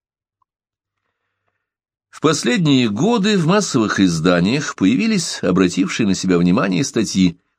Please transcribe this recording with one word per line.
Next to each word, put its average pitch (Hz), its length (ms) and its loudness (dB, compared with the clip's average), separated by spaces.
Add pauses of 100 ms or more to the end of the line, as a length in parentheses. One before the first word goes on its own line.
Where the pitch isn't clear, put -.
(2000)
В - 120 -20
последние 156 680 0
годы 202 480 0
в 156 100 0
массовых 143 520 0
изданиях 90 760 0
появились 170 640 0
обратившие 92 640 0
на 98 80 0
себя 90 240 0
внимание 98 460 0
статьи 95 560 -2 (200)